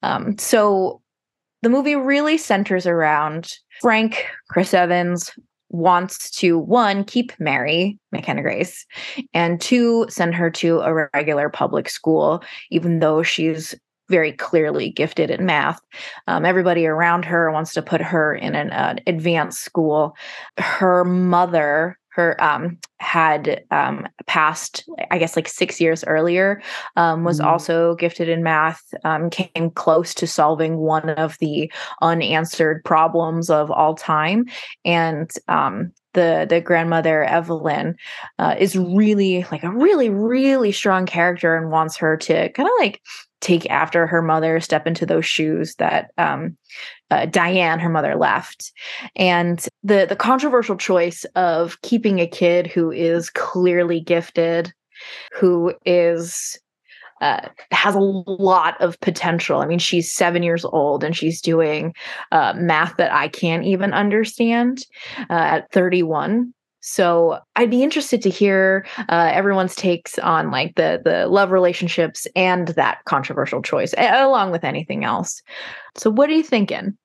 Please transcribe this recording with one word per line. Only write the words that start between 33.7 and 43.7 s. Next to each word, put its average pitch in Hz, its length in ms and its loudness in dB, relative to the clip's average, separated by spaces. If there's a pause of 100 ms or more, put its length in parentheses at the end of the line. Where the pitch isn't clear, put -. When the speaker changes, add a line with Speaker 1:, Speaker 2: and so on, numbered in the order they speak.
Speaker 1:
all 156 240 2
time. 165 500 0 (400)
And, 165 460 0 (160)
um, 156 440 -2 (220)
the, 165 360 2
the 170 100 4
grandmother, 165 640 2
Evelyn, 160 720 -2 (440)
uh, - 180 2
is 190 180 2
really, 190 760 2
like, 160 120 -8
a 170 80 -4
really, 269 380 4
really 240 640 2
strong 185 340 2
character 170 500 0
and 160 160 -2
wants 160 260 0
her 156 200 0
to 165 320 0
kinda, 330 300 0
like, 220 220 0 (400)
take 170 280 0
after 160 360 2